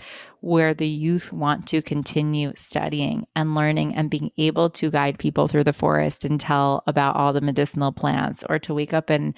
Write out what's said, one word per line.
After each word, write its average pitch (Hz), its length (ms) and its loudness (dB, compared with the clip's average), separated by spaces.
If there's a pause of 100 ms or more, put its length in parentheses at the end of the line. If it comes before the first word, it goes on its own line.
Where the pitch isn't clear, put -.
(400)
where 165 340 2
the 156 120 -2
youth 156 460 0
want 151 360 -2
to 156 140 0
continue 147 720 -2
studying - 800 -4
and 156 200 0
learning 151 420 0
and 156 140 0
being 151 260 -4
able 160 340 2
to 156 200 -2
guide 143 280 0
people 147 300 0
through 147 160 4
the 147 80 4
forest 151 520 0
and 151 140 0
tell 139 480 0
about 143 300 2
all 143 160 2
the 143 80 2
medicinal 143 520 0
plants, - 560 -2
or 160 100 0
to 151 160 -6
wake 147 180 -2
up 160 180 0
and 151 280 0